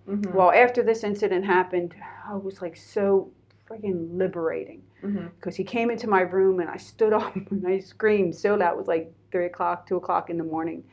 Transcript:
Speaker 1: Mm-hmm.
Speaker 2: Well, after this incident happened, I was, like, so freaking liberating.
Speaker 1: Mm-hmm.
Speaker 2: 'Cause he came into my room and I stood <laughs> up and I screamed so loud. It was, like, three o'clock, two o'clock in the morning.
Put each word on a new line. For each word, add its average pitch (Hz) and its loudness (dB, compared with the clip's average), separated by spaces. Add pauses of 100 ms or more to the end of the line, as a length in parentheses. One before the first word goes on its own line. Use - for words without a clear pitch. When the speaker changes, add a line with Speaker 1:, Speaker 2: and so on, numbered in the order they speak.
Speaker 1:
Mm-hmm. 202 -4
Speaker 2:
Well, 180 8
after 240 8
this 220 0
incident 202 0
happened, 180 0 (340)
I 202 -10
was, 190 -10
like, 175 -10
so 196 0 (380)
freaking 180 -6
liberating. 165 -4 (220)
Speaker 1:
Mm-hmm. 190 -6 (120)
Speaker 2:
'Cause - -8
he 190 -6
came 233 -2
into 233 -6
my 185 4
room 185 2
and 165 -4
I - -12
stood - 0
<laughs> 214 2
up - -10
and 190 -6
I 190 0
screamed 196 0
so 208 0
loud. 180 0
It - -6
was, - -8
like, 165 -2 (200)
three 180 -2
o'clock, 175 -6
two 185 -2
o'clock 180 -2
in 170 -6
the 165 -4
morning. 160 -6